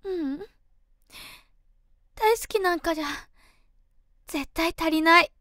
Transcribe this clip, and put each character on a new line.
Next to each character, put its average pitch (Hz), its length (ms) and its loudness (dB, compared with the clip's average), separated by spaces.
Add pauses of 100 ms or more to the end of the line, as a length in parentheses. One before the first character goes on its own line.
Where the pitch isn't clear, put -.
う 392 60 -10
う 320 260 -4
ん。 294 40 -10 (1800)
大 440 220 4
好 - 100 -8
き - 120 -2
な 359 160 2
ん 330 40 -2
か 330 160 -2
じ 311 60 -6
ゃ、 302 40 -4 (1200)
絶 277 260 -6
対 330 240 -2
足 330 140 0
り 311 100 2
な 330 200 6
い。 311 200 0